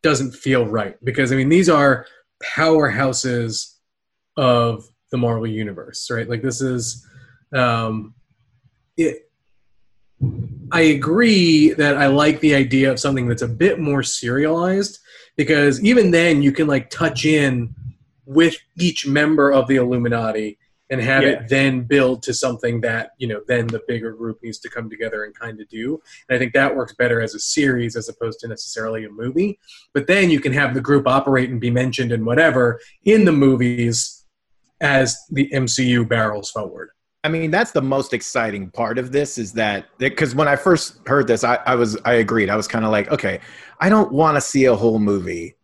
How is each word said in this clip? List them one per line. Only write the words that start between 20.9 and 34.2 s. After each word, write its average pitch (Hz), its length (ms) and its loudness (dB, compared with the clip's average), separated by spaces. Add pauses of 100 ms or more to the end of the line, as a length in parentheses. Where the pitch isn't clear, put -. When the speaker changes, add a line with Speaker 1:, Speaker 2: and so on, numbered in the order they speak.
Speaker 1:
and 131 100 -4
have 135 220 2
Speaker 2:
Yeah. 139 80 4
Speaker 1:
it 117 180 -6
then 135 340 0
build 127 420 0
to 123 100 -4
something 120 480 -4
that, 113 340 -6
you 127 120 -8
know, 107 180 -6
then 120 220 0
the 113 200 -6
bigger 113 240 -6
group 110 300 -10
needs 113 160 -14
to - 100 -18
come 113 220 -12
together 110 340 -8
and 104 140 -20
kinda 110 320 -14
do. 123 300 -8 (280)
And 131 80 0
I - 20 0
think 123 160 -2
that 135 200 2
works 127 200 -6
better 117 260 0
as 113 140 -6
a 104 60 -12
series 123 560 -2
as 110 120 -10
opposed 113 320 -10
to 117 80 -14
necessarily 110 560 -10
a 104 40 -16
movie. 131 500 -4 (360)
But 143 140 -2
then 185 220 4
you 143 100 2
can 139 120 -2
have 135 220 0
the 131 60 -2
group 139 260 2
operate 131 420 2
and 123 120 -6
be 120 100 -2
mentioned 123 420 -2
and 113 140 -2
whatever 127 540 2 (240)
in 214 200 6
the 170 80 4
movies 123 920 0 (560)